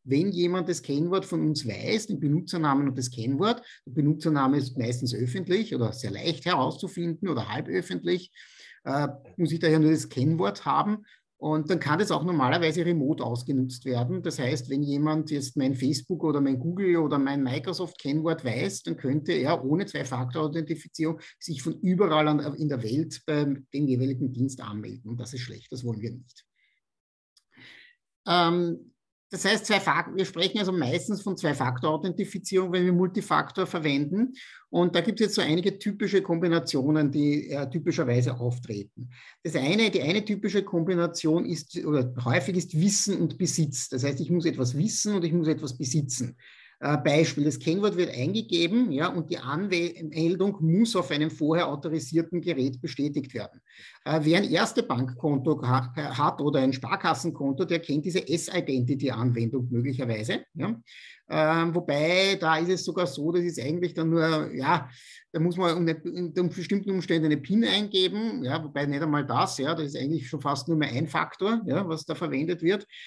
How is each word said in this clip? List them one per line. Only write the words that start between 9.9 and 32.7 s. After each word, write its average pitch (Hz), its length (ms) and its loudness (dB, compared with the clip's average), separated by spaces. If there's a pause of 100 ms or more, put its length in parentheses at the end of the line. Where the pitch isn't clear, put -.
das 143 180 2
Kennwort 165 560 0
haben. 156 400 0 (360)
Und 151 300 0
dann 175 80 2
kann 160 220 4
das 196 100 2
auch 151 140 0
normalerweise 160 600 2
remote 156 380 0
ausgenutzt 127 600 -2
werden. 131 380 -2
Das 156 180 -4
heißt, 131 300 -2
wenn 139 120 0
jemand 151 480 0
jetzt 139 260 -4
mein 135 200 2
Facebook 147 480 -2
oder 147 160 2
mein 135 180 2
Google 175 380 0
oder 151 200 2
mein 139 280 0
Microsoft-Kennwort 160 1000 -2
weiß, 135 380 -2
dann 165 140 -6
könnte 143 380 -2
er 143 300 0
ohne 165 220 0
Zwei-Faktor-Authentifizierung 151 1300 -4 (180)
sich 127 240 -8
von - 180 -4
überall 175 460 4
an, 147 140 4 (160)
in 151 120 0
der 127 140 -2
Welt 139 420 -2
bei 147 200 2
dem 143 420 -2
jeweiligen 127 460 0
Dienst 127 280 -2
anmelden. 107 480 -10
Und 120 120 -8
das 123 120 -10
ist 123 100 -8
schlecht, - 280 -14
das 123 140 -10
wollen 110 160 -4
wir 117 100 -6
nicht. - 340 -18 (1800)
Ähm, 170 640 2 (380)
das - 140 -4
heißt, 202 220 2
zwei 208 120 4
Fak-, 165 380 0
wir 190 80 2
sprechen 180 340 -2
also 190 140 0
meistens 170 480 -2
von 190 160 -4
Zwei-Faktor-Authentifizierung, 160 1400 -2